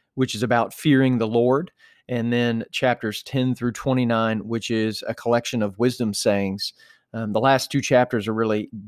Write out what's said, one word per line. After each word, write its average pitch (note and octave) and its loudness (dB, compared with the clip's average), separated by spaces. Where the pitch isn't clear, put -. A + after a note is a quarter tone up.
which C3 -2
is G#2+ -6
about A#2 0
fearing C3 4
the A2+ 0
Lord, B2 2
and A#2+ -4
then A#2+ 0
chapters A#2 -2
ten B2+ -2
through A#2+ -4
twenty-nine, A2+ 0
which A2+ -6
is A2 -2
a A2 -6
collection A#2 0
of G2+ -2
wisdom A#2+ 2
sayings. G2 0
Um, A2+ -6
the G#2+ 0
last C3 2
two C#3+ -2
chapters B2 2
are A2 -2
really A2 -2